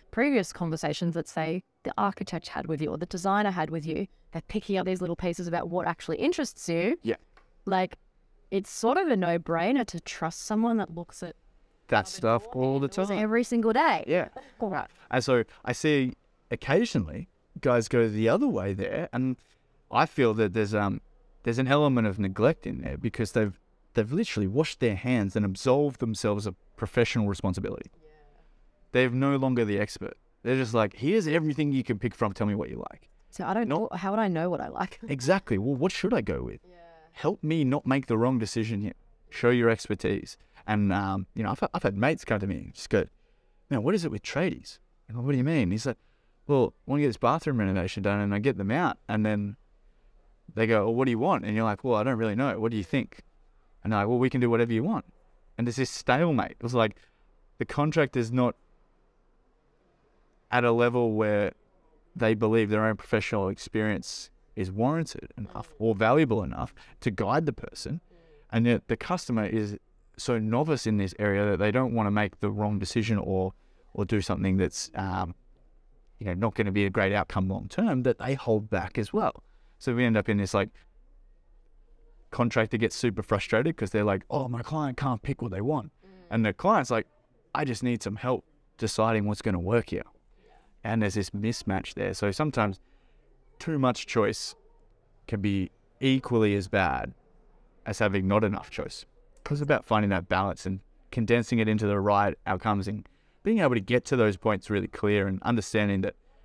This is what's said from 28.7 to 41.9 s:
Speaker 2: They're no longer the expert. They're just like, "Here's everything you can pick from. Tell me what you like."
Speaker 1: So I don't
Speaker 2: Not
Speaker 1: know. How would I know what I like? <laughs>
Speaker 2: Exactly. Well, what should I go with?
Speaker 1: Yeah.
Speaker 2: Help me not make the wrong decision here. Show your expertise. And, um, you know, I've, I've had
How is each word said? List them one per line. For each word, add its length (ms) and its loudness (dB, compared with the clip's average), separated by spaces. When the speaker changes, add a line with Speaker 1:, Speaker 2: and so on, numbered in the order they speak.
Speaker 2:
They're 180 4
no 260 2
longer 280 2
the 140 2
expert. 360 -6
They're 140 0
just 180 0
like, 200 2
"Here's 340 0
everything 440 0
you 120 0
can 140 -2
pick 160 -4
from. 180 0
Tell 140 -2
me 80 0
what 160 -4
you 200 -8
like." 180 -20
Speaker 1:
So 160 -8
I 80 0
don't 140 0
Speaker 2:
Not 240 -2
Speaker 1:
know. 40 -6
How 140 -6
would 80 -2
I 100 2
know 220 0
what 100 -2
I 80 -8
like? 340 -8
<laughs> 60 -12
Speaker 2:
Exactly. 500 2
Well, 180 0
what 160 0
should 220 -2
I 60 2
go 220 -4
with? 260 -10
Speaker 1:
Yeah. 80 -20
Speaker 2:
Help 320 -2
me 200 0
not 220 0
make 200 0
the 120 2
wrong 200 2
decision 420 -2
here. 140 -6
Show 200 2
your 200 6
expertise. 640 -2
And, 260 2
um, 420 -2
you 80 -4
know, 80 -2
I've, 120 -6
I've 80 -4
had 140 0